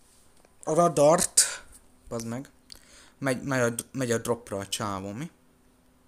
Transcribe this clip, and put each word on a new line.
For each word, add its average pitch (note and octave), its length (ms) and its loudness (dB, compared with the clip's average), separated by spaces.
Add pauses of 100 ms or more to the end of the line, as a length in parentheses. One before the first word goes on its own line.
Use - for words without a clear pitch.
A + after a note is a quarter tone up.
(640)
a D#3 100 -2
radart. D#3 680 4 (640)
Bazd A#2 200 -8
meg. B2 220 -10 (680)
Megy, C3 260 -4
megy C3 180 0
a, A#2 140 0 (160)
megy C3 200 -2
a A2+ 60 2
dropra A2+ 400 -6
a G2 100 -6
csávó, G2 440 -6
mi? C3+ 200 -10 (760)